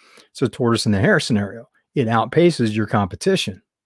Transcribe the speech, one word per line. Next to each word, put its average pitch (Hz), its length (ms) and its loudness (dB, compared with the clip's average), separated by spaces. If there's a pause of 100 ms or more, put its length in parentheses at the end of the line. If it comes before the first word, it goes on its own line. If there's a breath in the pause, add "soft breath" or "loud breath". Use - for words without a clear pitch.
(300 soft breath)
it's - 120 -14
a 120 80 0
tortoise 117 340 0
and 110 100 0
the 98 60 0
hare 190 180 2
scenario. 104 520 -4 (240)
It 123 140 0
outpaces 117 680 2
your 107 100 -2
competition. - 760 -2 (240)